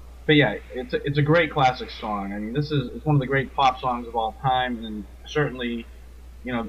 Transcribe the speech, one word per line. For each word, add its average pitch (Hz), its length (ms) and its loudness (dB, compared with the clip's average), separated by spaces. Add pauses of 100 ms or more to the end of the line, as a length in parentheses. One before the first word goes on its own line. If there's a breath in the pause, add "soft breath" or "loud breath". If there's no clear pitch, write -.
(260)
but 156 80 8
yeah, 120 220 6 (180)
it's 127 180 -8
a, - 140 -4
it's 143 120 -2
a 147 40 6
great 151 300 4
classic 127 360 2
song. 101 440 -4
I 104 80 -6
mean, 110 120 -6
this 147 200 -2
is, 123 240 0
it's 117 100 -10
one 151 80 4
of 143 60 6
the 123 80 -2
great 135 260 0
pop - 260 2
songs 123 280 -2
of 117 80 -6
all 110 160 0 (100)
time, 127 420 0
and 107 200 -8 (200)
certainly, 120 640 -2 (580)
you 123 80 -8
know, 117 160 -2